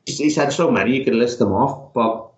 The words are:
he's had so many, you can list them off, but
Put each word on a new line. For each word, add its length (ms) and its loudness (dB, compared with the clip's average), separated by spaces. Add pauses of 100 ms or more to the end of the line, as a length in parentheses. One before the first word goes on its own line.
he's 300 -2
had 160 0
so 180 0
many, 260 2
you 80 -4
can 140 2
list 200 0
them 140 2
off, 420 -2
but 440 -2